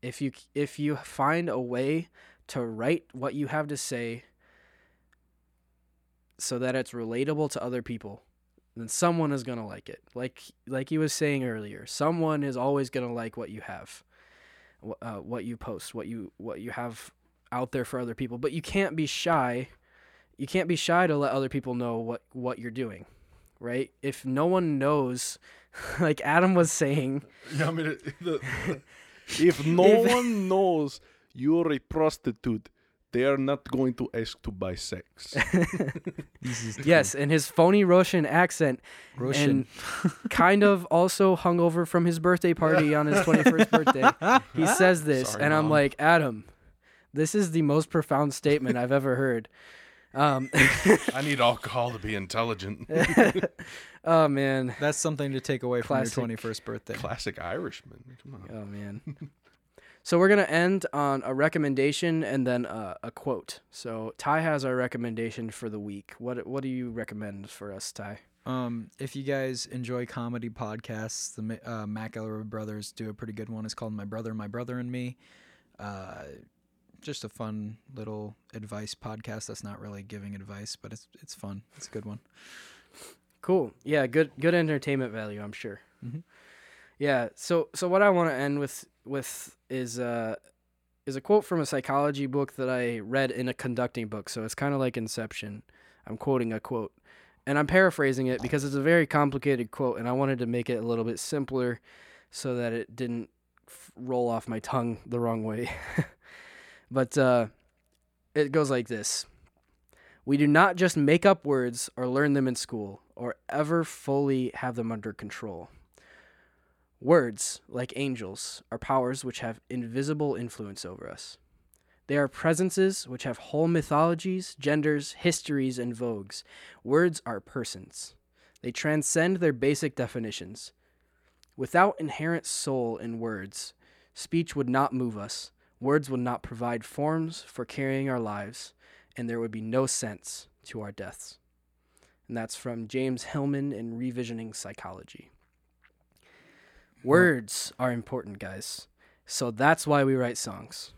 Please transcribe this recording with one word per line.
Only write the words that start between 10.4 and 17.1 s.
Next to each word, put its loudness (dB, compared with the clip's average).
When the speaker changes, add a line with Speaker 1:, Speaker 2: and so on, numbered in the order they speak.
Speaker 1:
like -4
he 0
was 2
saying 0
earlier, -8
someone 0
is -2
always 2
gonna -4
like -6
what -8
you -12
have, -14
wh-, -8
uh, -10
what -8
you -8
post, -12
what -8
you, -10
what -10
you -10
have -10